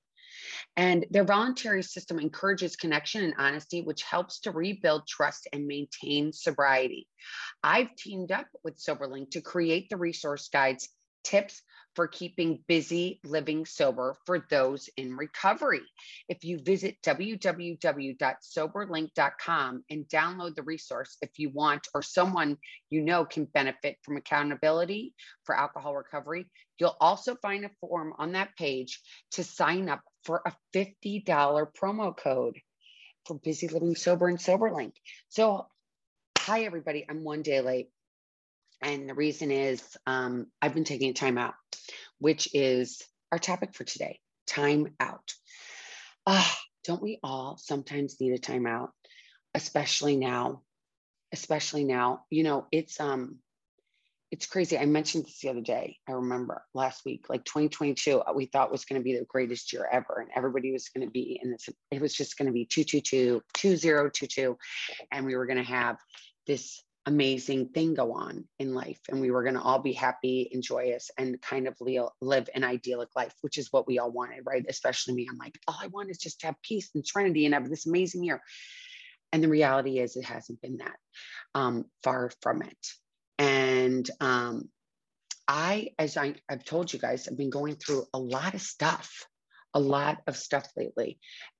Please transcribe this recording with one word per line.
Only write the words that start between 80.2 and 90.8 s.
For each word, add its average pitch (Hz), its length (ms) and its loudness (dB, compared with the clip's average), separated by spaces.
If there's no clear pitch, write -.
hasn't 117 360 -12
been 127 160 -8
that, - 200 -10
um, 120 300 2
far 127 260 2
from 120 220 2
it. - 260 -12
And, 131 680 4
um, 120 500 0
I, 175 500 0
as 156 200 0
I, 143 180 -2
I've 135 180 -8
told 170 280 -2
you - 60 -6
guys, 123 280 -2
I've - 80 -10
been 139 140 -2
going 147 280 -4
through 135 360 -2
a 131 60 -2
lot 131 340 -2
of 190 80 -8
stuff, - 640 -4
a 147 60 4
lot 143 480 2
of 147 100 -4
stuff - 400 -2
lately. - 420 -4